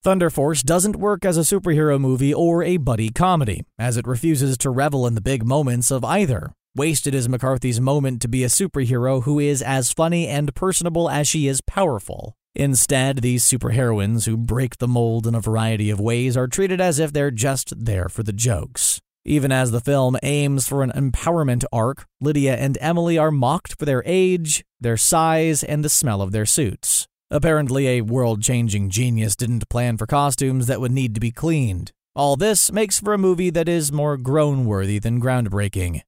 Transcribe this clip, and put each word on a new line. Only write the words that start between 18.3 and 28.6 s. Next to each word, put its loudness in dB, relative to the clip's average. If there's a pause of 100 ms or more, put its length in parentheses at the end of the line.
jokes. -2 (240)
Even 2
as 2
the 0
film 2
aims 0
for 0
an -2
empowerment 0
arc, -2 (140)
Lydia 2
and -2
Emily 0
are 4
mocked 0
for -6
their 0
age, 0 (160)
their 0
size, 2
and -2
the -2
smell 0
of -4
their 0
suits. -2 (240)
Apparently, 2
a 2
world-changing 0